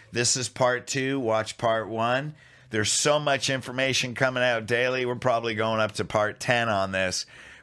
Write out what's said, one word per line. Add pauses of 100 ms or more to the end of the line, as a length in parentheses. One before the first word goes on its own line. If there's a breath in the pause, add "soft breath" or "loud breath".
(120)
This
is
part
two.
Watch
part
one. (340 soft breath)
There's
so
much
information
coming
out
daily.
We're
probably
going
up
to
part
ten
on
this. (380 loud breath)